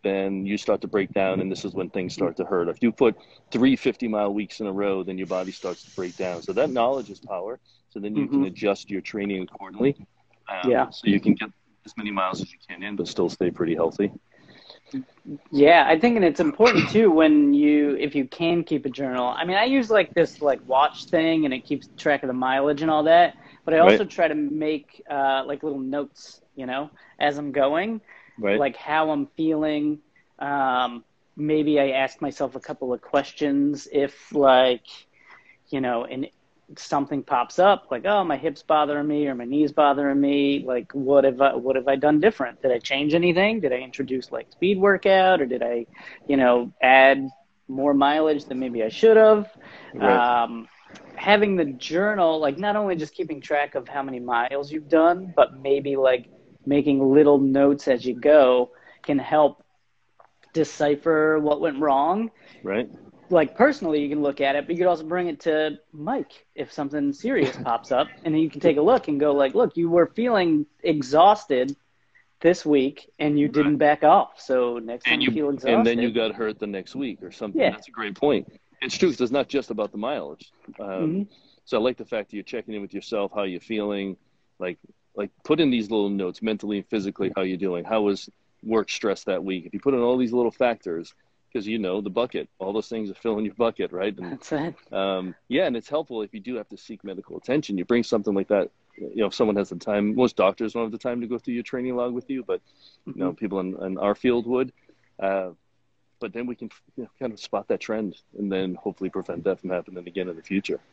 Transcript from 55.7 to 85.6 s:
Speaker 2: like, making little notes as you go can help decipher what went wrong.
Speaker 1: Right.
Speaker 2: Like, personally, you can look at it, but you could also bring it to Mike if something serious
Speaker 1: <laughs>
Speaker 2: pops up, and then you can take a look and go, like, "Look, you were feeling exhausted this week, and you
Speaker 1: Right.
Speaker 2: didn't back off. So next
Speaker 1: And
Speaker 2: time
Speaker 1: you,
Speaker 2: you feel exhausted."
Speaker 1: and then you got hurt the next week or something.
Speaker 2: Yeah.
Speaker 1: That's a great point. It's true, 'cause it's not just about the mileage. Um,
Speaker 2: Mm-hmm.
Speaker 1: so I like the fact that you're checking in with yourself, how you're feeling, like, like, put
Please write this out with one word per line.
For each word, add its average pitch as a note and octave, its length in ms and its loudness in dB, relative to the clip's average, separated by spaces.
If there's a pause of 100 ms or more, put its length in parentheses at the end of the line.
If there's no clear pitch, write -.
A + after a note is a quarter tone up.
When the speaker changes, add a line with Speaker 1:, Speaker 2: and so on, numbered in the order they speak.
Speaker 2:
like, B2+ 320 2 (360)
making C#3 480 2
little D3 240 8
notes C#3 520 2
as A#2+ 160 0
you B2+ 100 -2
go B2+ 560 6 (320)
can C#3+ 160 -2
help D3 420 0 (920)
decipher D#3 880 0
what D3+ 220 0
went D3 180 -4
wrong. D#3 520 0 (320)
Speaker 1:
Right. G2+ 260 -4 (400)
Speaker 2:
Like, D#3+ 260 2
personally, F#3 460 2
you C#3+ 80 -4
can D3+ 120 -2
look C#3 200 -2
at C#3 160 0
it, C#3+ 100 -6
but E3+ 80 -4
you - 20 -8
could F#3 120 2
also D#3+ 160 -2
bring F3 220 -4
it D3 140 -8
to D#3 360 -2 (160)
Mike D#3 600 -8
if C#3 200 -10
something C#3+ 400 -4
serious F#3 440 -2
Speaker 1:
<laughs> B2 60 -10
Speaker 2:
pops A#2 280 -4
up, C3+ 160 2 (180)
and D#3 100 -2
then D#3 60 4
you D#3+ 80 0
can C#3+ 100 -12
take E3 160 4
a D3 60 2
look B3 260 4
and D3 140 -2
go, D3 120 2
like, C#3 220 2
"Look, A3 220 0
you E3+ 120 0
were E3+ 180 6
feeling F3+ 580 0 (180)
exhausted D3 920 4 (680)
this F3 240 4
week, C#3+ 440 2 (100)
and D3 200 0
you C#3+ 60 2
Speaker 1:
Right. - 80 -4
Speaker 2:
didn't D3 240 2
back D3 260 2
off. - 380 4
So A#2+ 380 0
next A#2 260 -10
Speaker 1:
And A#2+ 80 2
Speaker 2:
time B2 80 0
Speaker 1:
you, B2+ 60 2
Speaker 2:
you B2 60 0
feel D3 180 -2
exhausted." A#2+ 260 0
Speaker 1:
and A2+ 100 4
then A#2+ 120 2
you A#2+ 120 0
got A2 240 -2
hurt G#2+ 240 -6
the G#2+ 80 -6
next G2 260 -10
week F#2+ 300 -8
or F2+ 80 -14
something. G#2 300 -6
Speaker 2:
Yeah. D#3 100 2
Speaker 1:
That's - 160 -16
a - 40 -20
great G#2+ 240 -10
point. C#3+ 360 0 (300)
It's B2+ 160 -6
true, F#3 140 4
'cause B2 100 -6
it's A#2+ 100 -2
not C3+ 160 -2
just C3+ 240 -4
about G#2 220 -6
the G#2+ 40 -10
mileage. G#2+ 540 -10 (260)
Um, - 100 -12
Speaker 2:
Mm-hmm. F#3 340 -4 (420)
Speaker 1:
so - 140 -6
I G#2+ 40 0
like B2 140 -2
the A2+ 100 -14
fact G#2+ 260 -8
that G#2+ 40 -14
you're G2 80 -10
checking A2 300 -12
in G#2 80 -8
with G2 120 -14
yourself, G2+ 400 -6
how G#2 100 -4
you're F#2 180 -6
feeling, G2+ 560 -6 (420)
like, F2+ 180 -8 (380)
like, G#2 140 -8 (160)
put D#3+ 160 2